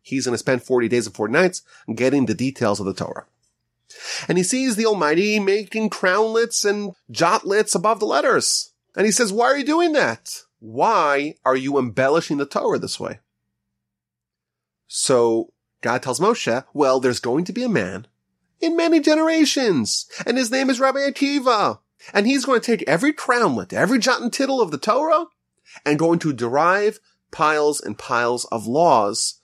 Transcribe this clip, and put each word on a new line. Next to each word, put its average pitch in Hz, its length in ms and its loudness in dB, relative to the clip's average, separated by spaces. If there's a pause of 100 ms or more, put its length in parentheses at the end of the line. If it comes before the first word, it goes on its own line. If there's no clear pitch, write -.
he's 127 240 -6
gonna 120 100 -2
spend 127 260 -2
forty 123 240 0
days 117 200 0
and 107 100 -16
forty 110 160 -4
nights 175 300 0 (320)
getting 131 320 0
the 104 80 -2
details 117 460 -2
of 95 60 -6
the 95 60 -4
Torah. - 320 -8 (1040)
And 160 80 0
he 180 80 2
sees 254 320 -2
the 226 80 -2
Almighty 202 560 2
making 208 480 -2
crownlets 220 800 0
and 202 240 -2 (180)
jotlets 196 640 0
above 208 240 0
the 208 80 -2
letters. 233 680 0 (220)
And 190 120 2
he 220 60 2
says, 220 200 0
"Why 233 140 2
are 262 100 4
you 277 80 -4
doing 320 280 2
that? 160 500 -2 (160)
Why 147 760 0 (100)
are 131 100 4
you 135 220 -2
embellishing 135 580 0
the 139 80 -2
Torah 202 340 -2
this - 220 -8
way?" - 200 -10 (1700)
So 117 680 2 (280)
God 120 220 -2
tells 127 180 -6
Moshe, 165 520 0
"Well, 135 280 2
there's 123 180 0
going 135 280 -2
to - 60 -10
be 233 120 -4
a 254 40 -2
man 101 380 -4 (540)
in 330 160 0
many 330 240 2
generations, 302 1040 0 (200)
and 240 120 -2
his 247 120 -2
name 262 200 0
is 247 80 0
Rabbi 269 220 0
Akiva. 262 800 0 (320)
And 202 140 2
he's 262 180 0
going 247 160 2
to - 60 -8
take 226 220 0
every 180 240 2
crownlet, 196 600 0
every 175 260 2
jot 233 220 0
and 233 120 -4
tittle 269 280 -2
of 190 100 2
the 147 80 -6
Torah, 311 480 0 (580)
and 147 140 2
going 165 220 2
to 160 120 -2
derive 165 680 0 (300)
piles 151 500 2
and - 180 -8
piles 120 480 -2
of 107 200 -6
laws 117 760 2